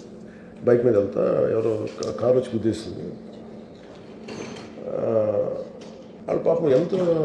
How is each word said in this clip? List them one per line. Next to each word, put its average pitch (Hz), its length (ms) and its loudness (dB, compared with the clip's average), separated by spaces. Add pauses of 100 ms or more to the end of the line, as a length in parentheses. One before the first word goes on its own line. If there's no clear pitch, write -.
(640)
బైక్ 120 200 8
మీద 117 120 6
వెళ్తా - 540 2
ఎవరో 110 360 0 (160)
కా-, - 80 -2
కారు 123 220 4
వచ్చి 123 240 2
గుద్దేసింది. 101 560 -2 (1700)
ఆ, 107 140 -2 (1300)
వాళ్ళ - 140 0
పాపం 165 300 2
ఎంత 175 240 4 (300)